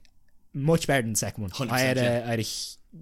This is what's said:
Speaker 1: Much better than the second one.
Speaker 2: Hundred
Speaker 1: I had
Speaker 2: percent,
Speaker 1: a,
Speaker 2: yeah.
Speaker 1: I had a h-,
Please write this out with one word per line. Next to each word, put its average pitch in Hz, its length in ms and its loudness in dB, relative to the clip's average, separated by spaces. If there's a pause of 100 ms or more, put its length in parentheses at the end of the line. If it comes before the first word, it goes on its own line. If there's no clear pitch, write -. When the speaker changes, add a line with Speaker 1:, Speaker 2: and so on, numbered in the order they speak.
(540)
Speaker 1:
Much 160 320 2
better 139 160 4
than 113 120 -2
the - 40 -2
second 107 240 -4
one. 98 80 -4
Speaker 2:
Hundred 120 220 -4
Speaker 1:
I 127 80 2
had 131 160 2
Speaker 2:
percent, 120 180 2
Speaker 1:
a, 120 40 0
Speaker 2:
yeah. 120 80 -4
Speaker 1:
I 120 40 -2
had 117 80 0
a 110 40 0
h-, - 340 -8 (260)